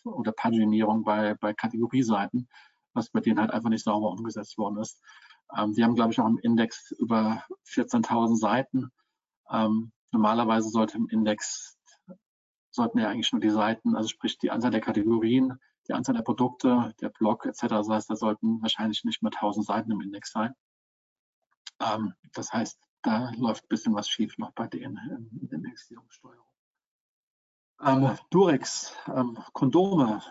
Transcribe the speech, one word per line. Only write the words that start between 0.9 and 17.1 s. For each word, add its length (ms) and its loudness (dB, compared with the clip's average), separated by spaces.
bei, 320 0
bei 200 -4
Kategorieseiten, 920 0
was 160 -4
bei 120 -2
denen 200 2
halt 120 0
einfach 180 0
nicht 140 -2
sauber 260 0
umgesetzt 480 -10
worden 200 -4
ist. 240 -10
Ähm, 160 -2
die 100 2
haben, 120 6
glaub 160 2
ich, 100 0
auch 80 4
im 100 2
Index 540 0
über 500 0
vierzehntausend 760 0
Seiten. 520 0
Ähm, 420 0
normalerweise 560 2
sollte 300 0
im 100 0
Index, 720 -2
sollten 280 0
ja 100 0
eigentlich 240 -4
nur 80 0
die 100 2
Seiten, 460 0
also 120 -2
sprich 300 -6
die 120 0
Anzahl 200 0
der 120 0
Kategorien, 760 2
die 60 -4
Anzahl 200 0
der 80 -2
Produkte, 800 2
der 80 -4
Blog 380 -2